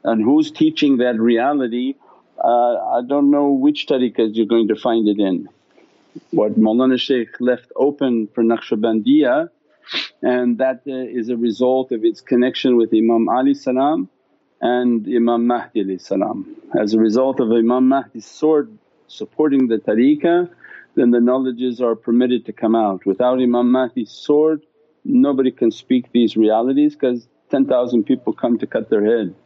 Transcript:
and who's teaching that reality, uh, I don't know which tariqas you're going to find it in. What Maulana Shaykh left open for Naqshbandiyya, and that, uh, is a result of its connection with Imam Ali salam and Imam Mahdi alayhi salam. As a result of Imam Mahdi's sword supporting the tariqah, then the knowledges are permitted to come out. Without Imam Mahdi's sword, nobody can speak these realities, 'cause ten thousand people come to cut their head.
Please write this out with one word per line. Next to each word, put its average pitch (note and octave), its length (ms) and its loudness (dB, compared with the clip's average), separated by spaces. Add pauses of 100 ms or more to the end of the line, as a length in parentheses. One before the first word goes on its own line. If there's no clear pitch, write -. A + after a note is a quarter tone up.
and A2 200 0
who's D3+ 280 2
teaching D#3 460 0
that A#2+ 220 0
reality, B2 720 0 (500)
uh, A#2+ 540 0
I B2 100 -2
don't C#3+ 220 2
know C#3+ 220 2
which C#3 340 0
tariqas A#2+ 500 -2
you're A2+ 120 0
going A#2 220 2
to G#2+ 60 0
find A2+ 320 0
it G#2 120 0
in. F#2+ 280 -2 (840)
What G#2+ 280 0
Maulana B2 400 2
Shaykh B2 400 -4
left B2 360 -2
open C3 580 -2
for A#2 100 -2
Naqshbandiyya, A#2 1040 0 (720)
and B2 360 0
that, C3 300 -2
uh, C#3 40 -10
is B2 380 -6
a B2 80 -2
result B2 540 0
of A2 120 -4
its A2 160 0
connection B2 560 0
with A2+ 180 2
Imam A2+ 360 2
Ali C3+ 240 0
salam C#3 560 -2 (500)
and A#2+ 480 -2
Imam A#2+ 400 0
Mahdi A#2 360 -4
alayhi F#2+ 180 -6
salam. G2 540 -4 (220)
As G#2+ 160 0
a A2+ 60 2
result C3 400 2
of A2+ 120 0
Imam A#2+ 360 2
Mahdi's C3 380 -2
sword D3 500 -2 (320)
supporting C3+ 600 -2
the A2+ 100 0
tariqah, D3 720 2 (460)
then A#2+ 160 2
the A#2+ 100 4
knowledges B2+ 580 -2
are A#2 160 0
permitted A#2+ 520 -2
to G#2+ 60 -12
come A2+ 220 -2
out. G#2 300 -2
Without B2 340 0
Imam B2 320 0
Mahdi's B2+ 400 -2
sword, D3+ 540 0 (400)
nobody C3 460 2
can A#2 200 0
speak - 400 -4
these A#2 240 0
realities, B2+ 600 0
'cause B2 320 -4 (220)
ten C#3 160 0
thousand B2 380 0
people A2+ 300 -2
come A#2+ 240 -2
to - 100 -6
cut A2+ 220 -6
their G#2 160 0
head. G#2+ 280 0 (120)